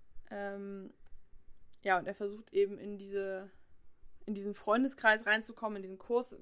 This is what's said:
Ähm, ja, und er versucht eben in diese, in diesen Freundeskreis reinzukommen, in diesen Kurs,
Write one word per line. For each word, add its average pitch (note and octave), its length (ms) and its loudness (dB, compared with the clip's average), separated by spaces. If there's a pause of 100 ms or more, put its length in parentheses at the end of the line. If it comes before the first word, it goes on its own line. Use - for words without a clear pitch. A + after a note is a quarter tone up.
(320)
Ähm, G3+ 600 -6 (920)
ja, F#3+ 160 6
und - 80 -4
er G3 80 -4
versucht G#3 360 -6
eben G3+ 260 4
in G3+ 200 -8
diese, G3 500 -4 (760)
in G#3+ 80 -2
diesen G3+ 200 -2
Freundeskreis A3+ 720 6
reinzukommen, A3 520 0
in G3 60 -6
diesen F#3+ 160 -10
Kurs, A#3+ 440 0